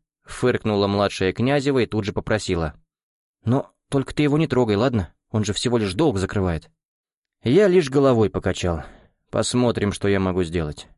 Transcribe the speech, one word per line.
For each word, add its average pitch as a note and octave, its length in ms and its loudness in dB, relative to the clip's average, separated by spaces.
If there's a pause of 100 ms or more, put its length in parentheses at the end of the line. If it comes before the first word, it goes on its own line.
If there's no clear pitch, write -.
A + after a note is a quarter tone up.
(240)
фыркнула G#2+ 640 0
младшая G2 460 0
Князева C3+ 460 0
и A2 60 2
тут G#2+ 200 -4
же G2 80 -4
попросила. F2 640 -4 (680)
«Но B2 260 0 (180)
только C3+ 240 -2
ты D3+ 100 0
его D3 140 2
не D#3+ 100 2
трогай, A#2+ 280 2
ладно? A2 380 0 (180)
Он G#2+ 120 0
же G2 100 -4
всего A#2+ 240 -2
лишь G2+ 160 -2
долг A#2+ 240 0
закрывает». F#2 520 -2 (760)
Я F3 240 4
лишь F3+ 220 4
головой C3 400 4
покачал. F2 540 -2 (460)
«Посмотрим, A2 640 0
что G2+ 160 -4
я G2+ 120 2
могу F#2 240 0
сделать». D#2+ 440 -6 (100)